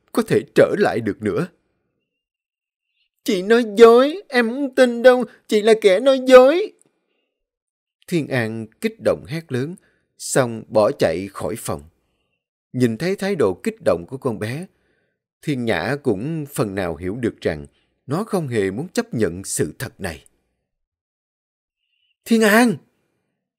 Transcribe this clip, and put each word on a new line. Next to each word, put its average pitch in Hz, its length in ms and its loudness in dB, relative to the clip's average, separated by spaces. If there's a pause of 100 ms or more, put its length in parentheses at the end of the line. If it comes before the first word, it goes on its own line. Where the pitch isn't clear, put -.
(120)
có 240 100 -2
thể 117 180 0 (140)
trở - 240 4
lại 120 220 -2
được 104 220 -6
nữa. 104 240 -4 (1800)
"Chị 190 180 -2
nói 226 220 2 (120)
dối, 254 520 6
em 240 200 0
không 262 260 -6
tin 240 280 2
đâu, 254 220 6 (220)
chị 214 160 0
là 220 180 4
kẻ 190 200 4
nói 269 260 2
dối." 262 460 8 (1300)
Thiên 156 220 -4
An 113 380 -4 (140)
kích 220 240 -6
động 87 220 0
hét 156 260 -12
lớn, 139 220 -6 (440)
xong 120 500 -4
bỏ 107 300 2
chạy 92 300 -2
khỏi - 300 -10
phòng. 80 240 -10 (920)
Nhìn 123 240 0
thấy 180 200 -6
thái 196 200 -6
độ 104 180 0
kích - 300 -8
động 85 240 -2
của 131 80 -14
con 120 220 -6
bé, 127 280 -10 (760)
Thiên 127 220 -6
Nhã 107 380 -2
cũng 139 440 -4
phần 107 280 -6
nào 87 220 -6
hiểu 92 200 -8
được 117 240 -6
rằng 78 260 -6 (400)
nó 160 180 -6
không 175 240 -4
hề 101 220 -2
muốn 131 180 -8
chấp - 260 -6
nhận 98 300 -4
sự - 340 -6
thật - 220 -12
này. 85 240 -12 (2000)
"Thiên 226 180 2
An!" 214 340 4 (840)